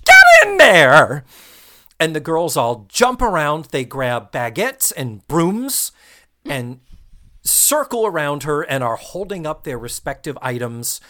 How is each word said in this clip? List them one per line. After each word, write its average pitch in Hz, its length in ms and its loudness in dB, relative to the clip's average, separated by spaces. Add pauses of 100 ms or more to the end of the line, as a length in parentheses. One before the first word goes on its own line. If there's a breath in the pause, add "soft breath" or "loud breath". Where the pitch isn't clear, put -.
get 698 420 8
in 403 80 -6
there!" 147 680 6 (760 loud breath)
And 160 160 -2
the 156 60 -6
girls 160 380 -4
all 117 300 -4
jump 247 340 -2
around. 160 440 -2
They 135 200 -6
grab 123 440 -6
baguettes 139 680 -4
and 113 300 -10
brooms 196 640 -2 (520 loud breath)
and 127 360 -10 (600)
circle 254 640 -2
around 147 360 -4
her 147 200 -4
and 135 220 -4
are 117 120 -4
holding 180 500 -12
up 156 180 -10
their 135 140 -10
respective 127 640 -12
items 120 680 -8